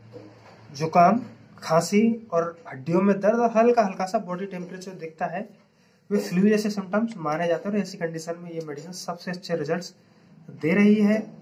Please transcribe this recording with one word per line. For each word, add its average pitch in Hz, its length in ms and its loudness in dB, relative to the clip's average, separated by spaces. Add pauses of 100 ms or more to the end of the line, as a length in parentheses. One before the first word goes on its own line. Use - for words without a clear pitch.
(680)
जुकाम, 170 500 4 (380)
खांसी 208 760 2
और 165 220 0 (120)
हड्डियों 156 340 -2
में 196 180 4
दर्द 220 200 2
और 233 120 2
हल्का 233 320 4
हल्का 190 220 -4
सा 220 140 -2
बॉडी 180 260 -6
टेम्परेचर 185 480 -12
दिखता 160 340 -8
है, 185 200 -8 (640)
वे 202 100 0
फ्लू 190 300 2
जैसे 214 200 2
सिम्टम्स 202 500 -2
माने 156 280 -2
जाते 170 220 -2
हैं 208 60 -2
और 208 60 0
ऐसी - 160 -10
कंडीशन 165 400 -6
में 175 140 -16
ये 165 100 -8
मेडिसिन 151 320 -12
सबसे 175 380 -10
अच्छे 180 240 -6
रिजल्ट्स 160 380 -6 (580)
दे 156 220 -2
रही 208 220 6
है। 214 240 2 (220)